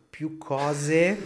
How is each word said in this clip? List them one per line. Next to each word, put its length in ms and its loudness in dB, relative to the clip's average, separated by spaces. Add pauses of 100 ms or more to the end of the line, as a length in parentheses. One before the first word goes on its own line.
più 280 -8
cose 880 2